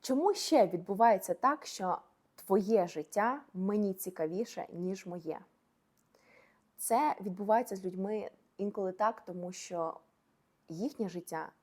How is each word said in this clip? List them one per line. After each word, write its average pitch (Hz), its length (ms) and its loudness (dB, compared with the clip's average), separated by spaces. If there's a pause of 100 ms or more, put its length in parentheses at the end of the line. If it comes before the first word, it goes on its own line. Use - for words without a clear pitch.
Чому 320 340 2
ще 277 320 6
відбувається 185 680 4
так, 285 320 0
що 185 320 -4 (520)
Твоє 196 360 4
життя 208 540 -2 (140)
мені 196 400 0
цікавіше, 185 800 -4
ніж 185 340 -6
моє. 165 340 -8 (1400)
Це 226 440 0
відбувається 208 560 0
з 190 80 -12
людьми 190 460 -4 (280)
інколи 202 340 -2
так, 214 280 0
тому 180 320 -10
що 170 480 -6 (680)
їхнє 202 400 -4
життя 170 440 -8 (100)